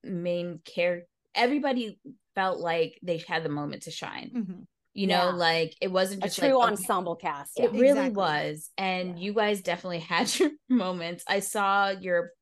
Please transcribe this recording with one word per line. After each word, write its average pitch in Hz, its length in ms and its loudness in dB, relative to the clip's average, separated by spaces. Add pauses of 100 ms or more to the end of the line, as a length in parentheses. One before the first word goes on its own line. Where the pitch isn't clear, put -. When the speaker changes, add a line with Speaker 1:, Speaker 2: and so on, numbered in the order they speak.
Speaker 1:
main 175 600 -4
char-, 175 380 -2 (320)
everybody 254 640 0 (340)
felt 190 260 0
like 165 440 0
they 170 240 -2
had 165 160 -2
the 160 60 -2
moment 147 340 -4
to 160 80 -12
shine. - 440 -10
Speaker 2:
Mm-hmm. 190 260 -6 (320)
Speaker 1:
You 196 140 -2
know, 180 60 4 (160)
Speaker 3:
Yeah. 180 40 -2
Speaker 1:
like, 165 460 0
it 196 120 -2
wasn't 190 320 0
Speaker 3:
A 196 40 -4
Speaker 1:
just - 120 -4
Speaker 3:
true 269 100 4
Speaker 1:
like, 262 60 6
okay. 233 180 6
Speaker 3:
ensemble 185 420 -2
cast, 143 420 -8
Speaker 1:
It 233 140 2
Speaker 3:
yeah. 214 80 -2
Speaker 1:
really 269 280 6
Speaker 2:
Exactly. 214 80 -2
Speaker 1:
was. 151 540 0 (100)
And 180 400 -2
Speaker 3:
Yeah. 185 60 -8
Speaker 1:
you 202 80 -4
guys 208 280 2
definitely 175 380 -4
<laughs> - 0 -
had 170 400 0
your 302 100 4 (180)
moments. 180 600 0
I 196 120 2
saw 202 500 2
your 180 420 0 (100)